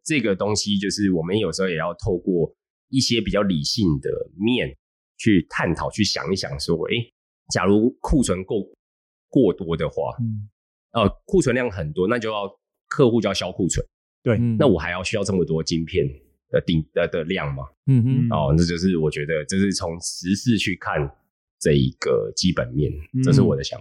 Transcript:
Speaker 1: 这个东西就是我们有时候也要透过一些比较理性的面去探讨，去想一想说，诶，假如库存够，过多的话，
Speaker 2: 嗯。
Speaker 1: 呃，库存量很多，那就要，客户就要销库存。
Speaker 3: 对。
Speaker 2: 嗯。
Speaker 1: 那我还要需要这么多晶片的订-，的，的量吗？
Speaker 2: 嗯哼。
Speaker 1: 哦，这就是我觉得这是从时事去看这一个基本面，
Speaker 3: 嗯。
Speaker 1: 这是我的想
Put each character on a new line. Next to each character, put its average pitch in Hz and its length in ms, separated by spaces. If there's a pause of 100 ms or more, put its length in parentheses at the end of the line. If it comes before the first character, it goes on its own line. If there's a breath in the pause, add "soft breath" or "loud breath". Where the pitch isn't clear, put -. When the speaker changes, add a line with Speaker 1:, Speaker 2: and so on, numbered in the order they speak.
Speaker 1:
这 151 180
个 107 140
东 104 220
西 101 220
就 98 100
是 98 240
我 82 100
们 92 160
有 90 140
时 95 100
候 95 60
也 85 80
要 85 180
透 92 220
过 87 340 (380)
一 135 100
些 120 220
比 95 100
较 98 120
理 90 200
性 98 240 (140)
的 - 100 (260)
面 95 400 (400)
去 98 320
探 98 260
讨， 73 160
去 - 120
想 76 300
一 95 40
想 69 240
说， 85 160 (120)
诶， 117 240 (420)
假 90 100
如 107 360
库 147 220
存 95 220
够， 104 240 (600)
过 113 220
多 82 240
的 78 120
话， 69 320
Speaker 2:
嗯。 107 280 (440)
Speaker 1:
呃， 107 160 (160)
库 190 160
存 131 140
量 123 160
很 87 200
多， 90 160
那 120 120
就 110 120
要， 101 160 (400)
客 131 240
户 117 80
就 104 80
要 98 60
销 92 180
库 92 160
存。 - 200 (360)
Speaker 3:
对。 113 160
Speaker 2:
嗯。 117 200
Speaker 1:
那 147 80
我 92 120
还 87 120
要 90 120
需 107 140
要 101 60
这 98 100
么 90 120
多 80 180
晶 82 240
片 80 180 (460)
的 - 100
订-， 80 320
的， 85 160
的 82 160
量 78 300
吗？ 65 80 (240)
Speaker 2:
嗯 127 160
哼。 127 280
Speaker 1:
哦， 76 280
这 87 60
就 85 120
是 90 220
我 78 120
觉 76 140
得 76 200
这 95 120
是 98 160
从 85 280
时 90 340
事 110 240
去 92 180
看 76 340 (480)
这 82 140
一 65 200
个 53 440
基 90 160
本 62 220
面， 71 180 (220)
Speaker 3:
嗯。 131 80
Speaker 1:
这 131 100
是 139 80
我 78 160
的 69 80
想 - 160